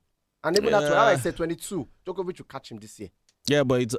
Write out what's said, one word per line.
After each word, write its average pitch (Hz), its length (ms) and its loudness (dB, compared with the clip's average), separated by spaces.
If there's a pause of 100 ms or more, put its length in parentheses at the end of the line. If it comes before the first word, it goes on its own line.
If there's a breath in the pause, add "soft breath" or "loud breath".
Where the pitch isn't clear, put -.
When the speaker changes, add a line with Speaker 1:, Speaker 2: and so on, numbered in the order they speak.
(440)
Speaker 1:
And 170 120 2
even 214 140 2
that's 196 180 2
why - 80 2
I 220 160 6
Speaker 2:
Yeah. 151 60 0
Speaker 1:
said 147 180 -4
twenty-two, 165 520 -6 (180)
Djokovic 180 320 -8
will 135 60 -18
catch - 260 -16
him 117 80 -14
this 107 220 -18
year. 95 80 -12 (400)
Speaker 2:
Yeah, 143 160 4
but 127 160 2
it's, 120 180 -2